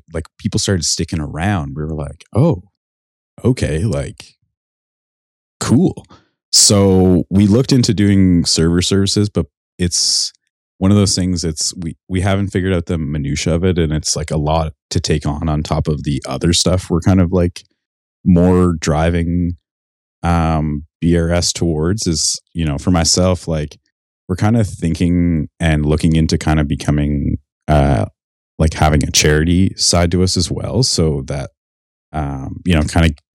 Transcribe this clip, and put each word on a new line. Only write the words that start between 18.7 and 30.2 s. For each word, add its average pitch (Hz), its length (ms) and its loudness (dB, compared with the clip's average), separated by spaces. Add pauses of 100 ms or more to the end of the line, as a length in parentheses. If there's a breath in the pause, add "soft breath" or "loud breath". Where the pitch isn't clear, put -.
driving, 85 840 -2 (680)
um, 80 640 0 (160)
B 85 160 2
R 82 120 0
S 87 240 0
towards 85 540 -2
is, - 320 -2 (140)
you 82 120 -4
know, 73 120 -2
for 73 140 -2
myself, 90 560 2
like, 78 300 -6 (500)
we're 90 80 -4
kinda 110 280 2
thinking 85 840 0 (100)
and 78 260 0
looking 78 300 2
into 80 220 2
kinda 78 260 0
becoming, 73 720 -2 (300)
uh, 71 380 2 (520)
like, 80 160 2
having 78 300 2
a 80 80 -4
charity 82 640 2
side 85 360 0
to 90 120 2